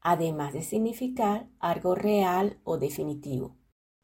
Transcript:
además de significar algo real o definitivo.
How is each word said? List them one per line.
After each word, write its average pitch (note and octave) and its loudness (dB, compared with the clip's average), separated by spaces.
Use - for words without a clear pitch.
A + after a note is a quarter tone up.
además D#3+ 0
de D#3+ -6
significar A3+ -2
algo F3 0
real G3+ 2
o E3 -2
definitivo. C#3+ -4